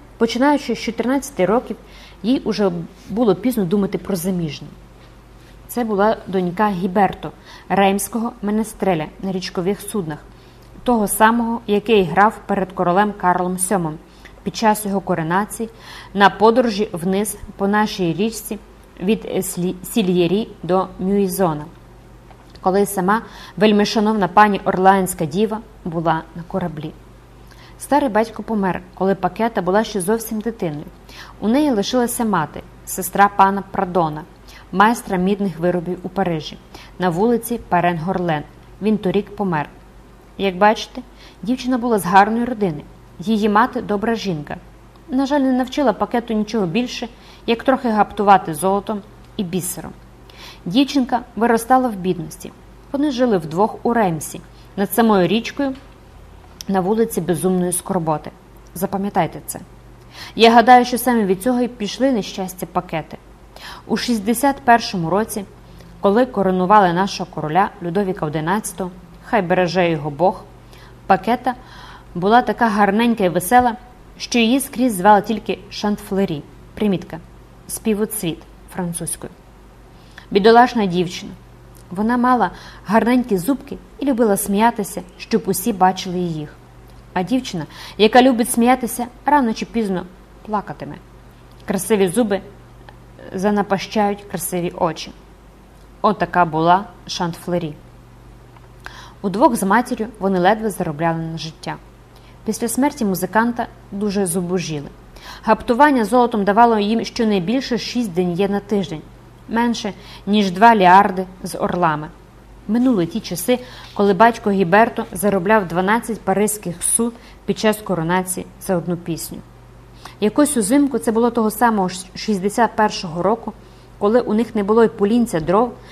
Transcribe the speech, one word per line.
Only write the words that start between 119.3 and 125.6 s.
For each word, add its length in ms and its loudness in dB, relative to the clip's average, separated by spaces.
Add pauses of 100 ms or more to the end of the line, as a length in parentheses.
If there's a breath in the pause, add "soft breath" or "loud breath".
Якось 360 2
узимку, 420 2
це 140 0
було 180 2
того 200 0
самого 380 2
ш-, 260 -10
шістдесят 640 -2
першого 460 -2
року, 300 0 (460 loud breath)
коли 220 4
у 140 -2
них 200 0
не 80 0
було 220 4
й 40 4
полінця 520 0
дров, 320 2 (200 loud breath)